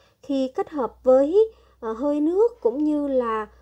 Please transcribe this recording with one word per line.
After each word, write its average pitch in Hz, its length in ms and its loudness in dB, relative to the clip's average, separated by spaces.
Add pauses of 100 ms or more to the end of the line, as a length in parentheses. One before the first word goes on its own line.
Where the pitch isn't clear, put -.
(220)
khi 269 340 -2
kết 392 140 -4
hợp 254 340 -6
với, 294 480 4 (280)
à, 226 140 -8
hơi 294 280 -2
nước 381 400 0
cũng 254 220 -2
như 294 240 -2
là 226 400 -2 (140)